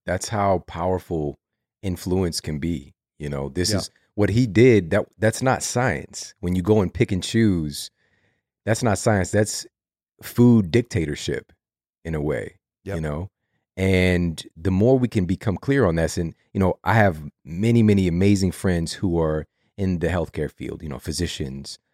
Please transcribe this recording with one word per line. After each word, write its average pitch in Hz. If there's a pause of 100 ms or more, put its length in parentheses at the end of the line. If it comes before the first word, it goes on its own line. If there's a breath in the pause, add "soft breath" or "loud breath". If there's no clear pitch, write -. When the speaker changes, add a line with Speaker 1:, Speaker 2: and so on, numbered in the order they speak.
Speaker 1:
that's 87
how 98
powerful 85 (440)
influence 92
can 76
be. 78 (240)
You 73
know, 69
this 87
Speaker 2:
Yeah. 98
Speaker 1:
is - (240)
what 101
he 123
did. 104
That, 98 (120)
that's 110
not 127
science. -
When 90
you 92
go 107
and 90
pick -
and 92
choose, 90 (720)
that's 110
not 107
science. 98
That's - (560)
food 117
dictatorship 73 (520)
in 80
a 78
way, - (260)
Speaker 2:
Yep. 98
Speaker 1:
you 80
know? 78 (460)
And 92 (140)
the 85
more 113
we 123
can 92
become 92
clear 139
on 82
this, 82
and, 85 (200)
you 98
know, 92
I 98
have 95 (220)
many, 110
many 98
amazing 92
friends 85
who 85
are 78 (300)
in 92
the 82
healthcare 80
field, -
you 78
know, 67
physicians, 71 (160)